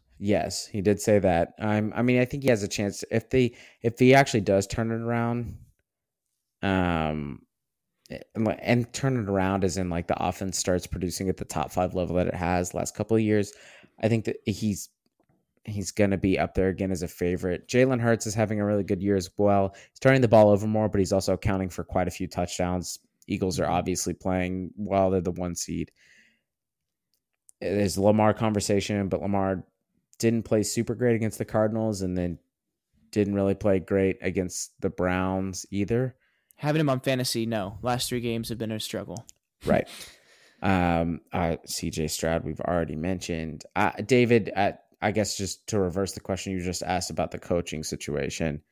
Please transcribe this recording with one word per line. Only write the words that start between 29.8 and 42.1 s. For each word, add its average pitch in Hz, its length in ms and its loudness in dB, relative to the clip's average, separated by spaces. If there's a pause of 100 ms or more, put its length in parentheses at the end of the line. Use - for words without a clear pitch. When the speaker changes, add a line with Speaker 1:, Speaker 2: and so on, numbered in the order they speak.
Speaker 1:
didn't 113 240 2
play 107 220 2
super 117 320 -4
great 117 180 2
against 110 240 -2
the 110 60 -4
Cardinals 110 580 0
and 90 160 -2
then 87 220 -2 (720)
didn't 101 240 2
really 98 180 2
play 98 240 2
great 95 420 0
against 92 600 -4
the 95 100 -2
Browns 92 800 -2
either. 113 460 -2 (400)
Speaker 2:
Having 151 240 -2
him 151 100 2
on 131 80 0
fantasy, 123 480 -2
no. 107 340 -4
Last 123 280 -2
three 123 120 -4
games 117 280 -4
have 110 100 -8
been 110 140 -6
a 107 80 -6
struggle. 98 440 -8 (400)
Speaker 1:
Right. - 240 2 (720)
Um, 85 600 2 (120)
uh, 85 320 0
C - 260 -6
J 78 180 -2
Stroud, 82 360 -2